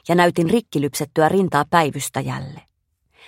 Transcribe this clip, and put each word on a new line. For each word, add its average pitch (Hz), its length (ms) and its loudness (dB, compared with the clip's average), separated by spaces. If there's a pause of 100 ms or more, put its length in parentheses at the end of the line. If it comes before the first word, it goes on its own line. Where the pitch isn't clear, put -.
ja 170 60 0
näytin 175 360 2
rikkilypsettyä 156 800 0
rintaa 170 420 0
päivystäjälle. 135 920 -4 (640)